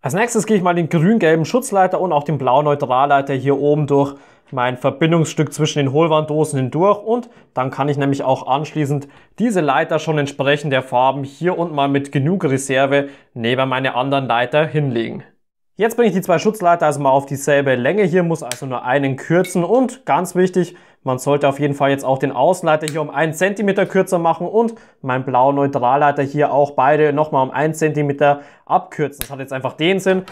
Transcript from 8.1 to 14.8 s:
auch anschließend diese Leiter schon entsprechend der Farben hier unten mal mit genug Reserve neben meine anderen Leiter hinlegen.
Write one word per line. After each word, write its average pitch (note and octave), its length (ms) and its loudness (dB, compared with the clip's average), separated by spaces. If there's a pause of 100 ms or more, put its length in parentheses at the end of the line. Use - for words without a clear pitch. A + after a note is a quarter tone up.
auch - 240 -2
anschließend C#3+ 580 -2 (320)
diese G3+ 220 0
Leiter D#3 400 0
schon D#3 180 -2
entsprechend C#3+ 540 -2
der C3 100 0
Farben C3 400 0
hier E3+ 340 -4
unten E3 200 -4
mal C#3 100 2
mit C#3 240 0
genug E3 340 0
Reserve C3+ 680 0 (220)
neben B2+ 360 -2
meine C3 260 -2
anderen C3+ 320 0
Leiter B2 400 0
hinlegen. A#2+ 560 -4 (540)